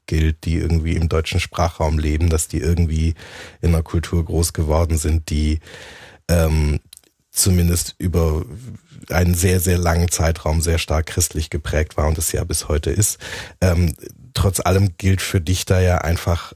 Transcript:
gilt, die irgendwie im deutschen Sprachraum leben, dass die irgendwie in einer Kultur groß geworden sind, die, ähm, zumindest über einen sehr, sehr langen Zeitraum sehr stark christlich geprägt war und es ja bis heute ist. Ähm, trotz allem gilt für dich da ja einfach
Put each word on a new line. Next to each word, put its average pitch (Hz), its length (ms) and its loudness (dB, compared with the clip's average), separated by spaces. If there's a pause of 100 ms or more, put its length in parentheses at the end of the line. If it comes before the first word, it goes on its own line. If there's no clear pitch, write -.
gilt, 80 400 0
die 82 100 0
irgendwie 82 400 0
im 82 140 0
deutschen 80 300 0
Sprachraum 82 600 -2
leben, 76 300 0
dass 80 180 0
die 76 120 -4
irgendwie 82 560 0 (460)
in 87 120 2
einer 80 100 2
Kultur 85 400 -2
groß 82 300 -2
geworden 80 440 0
sind, 78 320 0
die, 78 300 0 (720)
ähm, 78 500 2 (520)
zumindest 87 680 2
über 82 480 0 (640)
einen 87 240 2
sehr, 90 260 2
sehr 90 200 2
langen 85 300 2
Zeitraum 80 520 0
sehr 85 160 0
stark 80 300 -2
christlich - 420 -4
geprägt 78 480 -4
war 76 100 2
und 78 100 0
es 80 140 -4
ja - 120 -2
bis 85 260 -4
heute 76 220 0
ist. - 260 0 (420)
Ähm, 87 360 2 (380)
trotz - 260 0
allem 92 380 2
gilt 92 240 2
für - 200 -2
dich 87 240 -2
da 92 160 2
ja 90 180 4
einfach - 560 -2